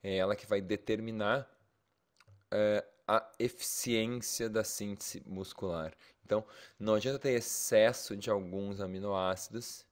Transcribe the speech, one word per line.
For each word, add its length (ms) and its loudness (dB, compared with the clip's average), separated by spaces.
É 140 0
ela 180 2
que 100 -16
vai 140 2
determinar, 880 -2
é, 320 2
a 320 2
eficiência 1080 -2
da 160 2
síntese 600 -6
muscular. 680 -6
Então, 200 0
não 180 4
adianta 220 0
ter 140 0
excesso 880 4
de 120 -4
alguns 520 -2
aminoácidos 1120 -2